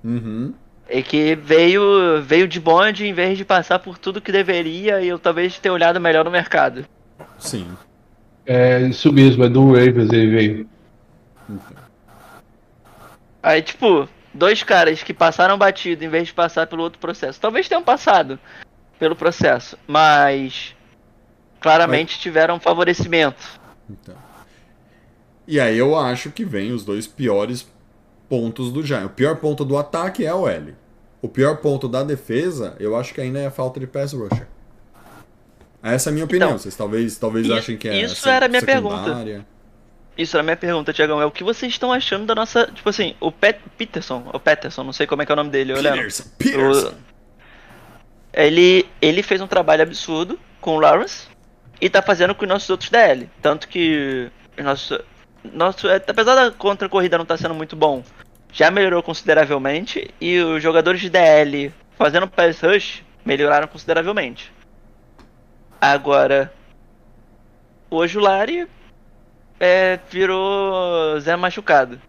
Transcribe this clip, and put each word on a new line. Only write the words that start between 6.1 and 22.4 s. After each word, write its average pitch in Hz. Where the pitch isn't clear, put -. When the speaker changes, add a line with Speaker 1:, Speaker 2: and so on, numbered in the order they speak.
Speaker 2:
no 170
mercado. 143
Speaker 1:
Sim. 95
Speaker 3:
É, 127
isso 127
mesmo, 135
é -
do 131
Ravens 120
ele 113
veio. 107
Speaker 1:
Então. -
Speaker 2:
Aí, 156
tipo, 160
dois 185
caras 160
que -
passaram 175
batido 190
em 160
vez 165
de -
passar 165
pelo 165
outro 165
processo. 151
Talvez 220
tenham 339
passado 160
pelo 160
processo, 160
mas 143
claramente 160
Speaker 1:
Mas -
Speaker 2:
tiveram 165